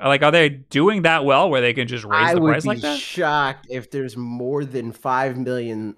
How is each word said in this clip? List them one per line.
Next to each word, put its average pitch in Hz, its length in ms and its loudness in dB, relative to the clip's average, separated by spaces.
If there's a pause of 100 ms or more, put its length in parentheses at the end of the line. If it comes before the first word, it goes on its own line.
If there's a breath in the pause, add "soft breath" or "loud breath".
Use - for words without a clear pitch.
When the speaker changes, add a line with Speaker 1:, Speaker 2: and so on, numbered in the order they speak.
Speaker 1:
Like, 139 200 2
are 151 80 6
they 160 180 6
doing 151 540 0
that 160 220 2
well 143 240 4
where 135 120 2
they 120 120 2
can 123 140 -4
just 120 180 -8
raise 160 240 2
Speaker 2:
I 170 60 2
Speaker 1:
the 175 60 2
Speaker 2:
would 160 80 4
Speaker 1:
price 151 160 0
like - 120 -2
Speaker 2:
be 113 60 -12
Speaker 1:
that? 147 160 -4
Speaker 2:
shocked 147 720 -2
if 123 220 -10
there's 127 260 -8
more 123 480 -6
than 123 260 -8
five 131 460 -4
million 117 600 -6